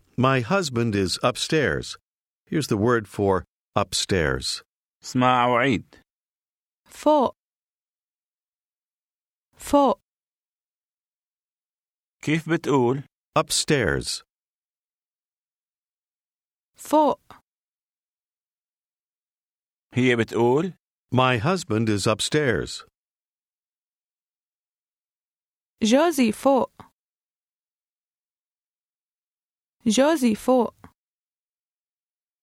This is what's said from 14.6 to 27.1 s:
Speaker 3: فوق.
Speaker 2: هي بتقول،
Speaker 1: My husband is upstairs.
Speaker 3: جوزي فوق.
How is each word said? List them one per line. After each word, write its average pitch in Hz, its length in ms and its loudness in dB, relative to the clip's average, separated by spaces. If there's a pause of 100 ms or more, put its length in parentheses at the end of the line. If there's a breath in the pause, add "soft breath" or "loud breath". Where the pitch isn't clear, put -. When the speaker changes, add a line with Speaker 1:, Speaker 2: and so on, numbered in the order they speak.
Speaker 3:
فوق. 294 440 0 (2750)
Speaker 2:
هي 123 260 2
بتقول، 123 580 0 (360)
Speaker 1:
My 127 240 2
husband 113 520 -2
is 104 180 -2
upstairs. 110 800 -2 (3000)
Speaker 3:
جوزي 262 480 4
فوق. 269 400 0 (3250)